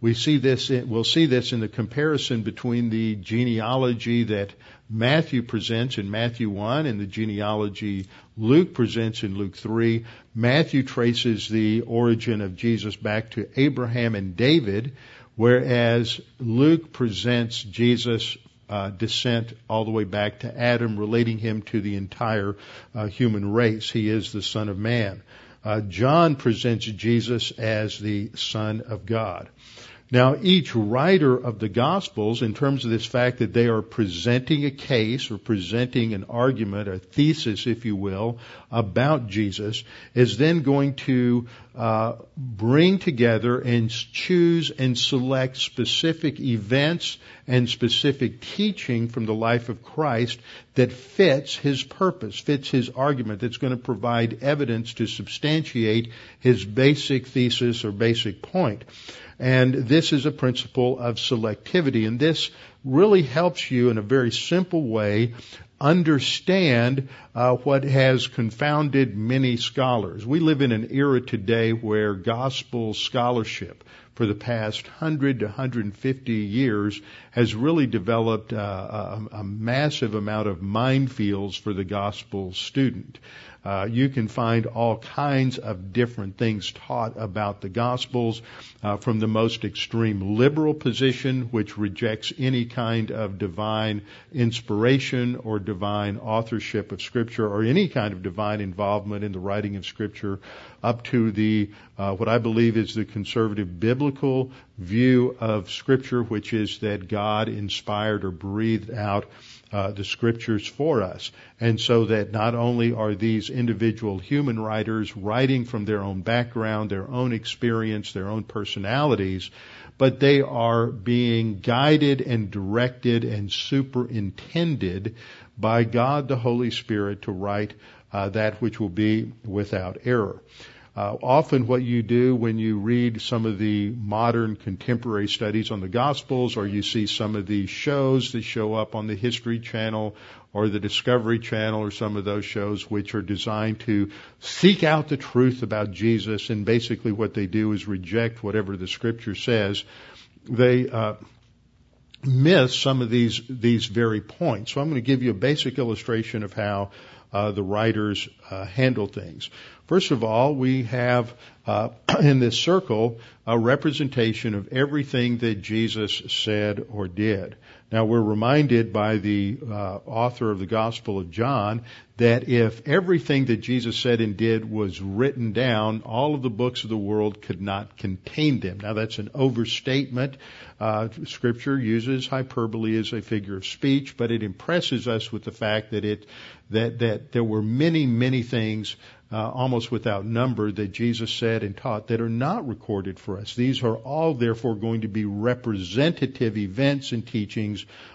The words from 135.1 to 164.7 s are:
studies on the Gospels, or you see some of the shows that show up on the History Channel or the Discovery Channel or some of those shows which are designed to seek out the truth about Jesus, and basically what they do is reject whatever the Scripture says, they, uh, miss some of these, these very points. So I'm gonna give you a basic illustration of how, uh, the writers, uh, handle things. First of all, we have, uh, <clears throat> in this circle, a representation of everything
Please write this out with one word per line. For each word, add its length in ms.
studies 420
on 100
the 80
Gospels, 680
or 100
you 160
see 240
some 300
of 100
the 200
shows 640
that 100
show 320
up 220
on 100
the 80
History 460
Channel 560
or 160
the 120
Discovery 580
Channel 420
or 120
some 240
of 80
those 200
shows 460
which 240
are 80
designed 580
to 300
seek 420
out 260
the 80
truth 460
about 300
Jesus, 580
and 160
basically 460
what 220
they 120
do 240
is 160
reject 560
whatever 340
the 120
Scripture 480
says, 480
they, 400
uh, 260
miss 520
some 240
of 100
these, 380
these 380
very 340
points. 520
So 80
I'm 80
gonna 120
give 220
you 80
a 40
basic 440
illustration 640
of 100
how, 380
uh, 200
the 100
writers, 640
uh, 160
handle 400
things. 420
First 220
of 100
all, 320
we 300
have, 500
uh, 220
<clears throat> 140
in 180
this 180
circle, 640
a 140
representation 960
of 140
everything 720